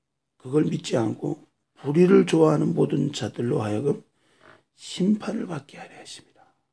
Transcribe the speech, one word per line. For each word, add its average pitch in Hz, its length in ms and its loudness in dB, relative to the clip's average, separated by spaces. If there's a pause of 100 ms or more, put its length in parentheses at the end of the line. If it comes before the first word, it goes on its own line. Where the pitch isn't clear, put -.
(380)
그걸 147 260 0
믿지 - 320 -4
않고 120 500 -4 (280)
불의를 180 520 4
좋아하는 156 480 2
모든 147 380 0
자들로 120 500 -4
하여금 107 400 -4 (720)
심판을 - 720 -4
받게 160 320 -12
하려 - 200 -20
하십니다. - 560 -20 (180)